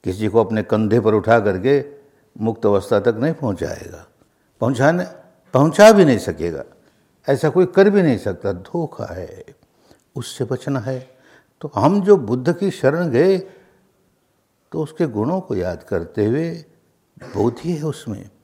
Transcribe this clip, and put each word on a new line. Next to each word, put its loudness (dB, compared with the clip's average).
किसी -4
को 4
अपने -2
कंधे 0
पर 2
उठा 2
करके -2
मुक्त -4
अवस्था 2
तक 0
नहीं -2
पहुंचाएगा, -8
पहुंचाने, 0
पहुंचा 8
भी 6
नहीं 4
सकेगा, -6
ऐसा 0
कोई 2
कर 4
भी 2
नहीं 2
सकता, -6
धोखा -10
है, -14
उससे -8
बचना -6
है। -10
तो -12
हम 2
जो 6
बुद्ध -2
की -4
शरण -2
गए, 2
तो -6
उसके -4
गुणों -2
को -8
याद -4
करते -2
हुए, -4
बोधि -2
है -6
उसमें। -10